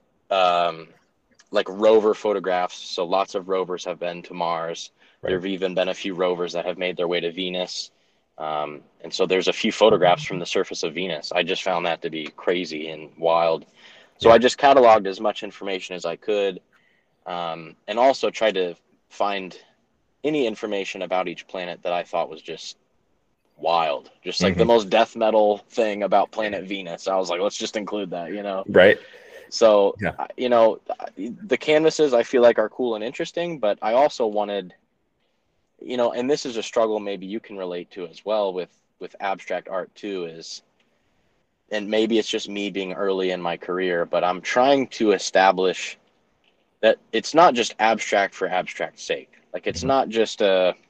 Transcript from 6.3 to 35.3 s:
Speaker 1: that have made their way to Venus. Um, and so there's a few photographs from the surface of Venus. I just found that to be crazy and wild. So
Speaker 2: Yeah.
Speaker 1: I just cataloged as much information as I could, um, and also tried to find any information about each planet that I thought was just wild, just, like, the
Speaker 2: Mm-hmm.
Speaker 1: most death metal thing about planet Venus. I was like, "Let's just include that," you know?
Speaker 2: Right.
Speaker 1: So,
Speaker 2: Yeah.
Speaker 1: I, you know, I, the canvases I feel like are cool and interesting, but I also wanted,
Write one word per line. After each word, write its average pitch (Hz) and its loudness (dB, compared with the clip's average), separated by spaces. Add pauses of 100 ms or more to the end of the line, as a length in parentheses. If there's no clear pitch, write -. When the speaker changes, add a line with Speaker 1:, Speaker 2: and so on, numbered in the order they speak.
Speaker 1:
that 85 -6
have 90 -6
made 90 -4
their 87 -2
way 87 -2
to 85 -6
Venus. 90 -8 (480)
Um, 76 -8 (180)
and 82 -16
so 92 -2
there's 92 0
a 87 0
few - -2
photographs 90 4
from 95 -8
the 85 -8
surface - -4
of 80 -6
Venus. 85 -8
I 90 0
just 90 -4
found 87 -2
that 82 -4
to 85 -6
be 78 -8
crazy 80 -4
and 78 -14
wild. 82 0 (520)
So 117 4
Speaker 2:
Yeah. 113 12
Speaker 1:
I - 10
just 120 2
cataloged 120 6
as 98 -8
much 107 -4
information 95 -8
as 85 -10
I 85 -4
could, 98 -4 (640)
um, 82 -8 (140)
and 104 -4
also 123 4
tried 107 0
to 90 -2 (320)
find 98 -6 (640)
any 147 0
information 101 -6
about 90 -2
each 82 -14
planet 90 -10
that 90 -4
I 87 -2
thought 82 -4
was 78 -16
just - -14 (800)
wild, 78 -2 (120)
just, 90 -6
like, 92 2
the 85 2
Speaker 2:
Mm-hmm. 113 2
Speaker 1:
most 110 4
death 110 2
metal 110 2 (120)
thing 104 -2
about 98 2
planet 101 -6
Venus. 92 -10
I 95 0
was 92 -2
like, 87 -2
"Let's 101 -2
just 110 -6
include 101 -6
that," 85 -8
you 104 -8
know? 98 -6
Speaker 2:
Right. 95 8 (500)
Speaker 1:
So, 104 4
Speaker 2:
Yeah. 85 -4
Speaker 1:
I, - -8 (100)
you 123 -2
know, 113 4 (200)
I, - -12
the 190 -4
canvases 151 2
I 117 4
feel 123 2
like 120 8
are 107 0
cool 120 -4
and 107 -8
interesting, 165 -6
but 104 -2
I 110 0
also 135 2
wanted, 104 -4 (1080)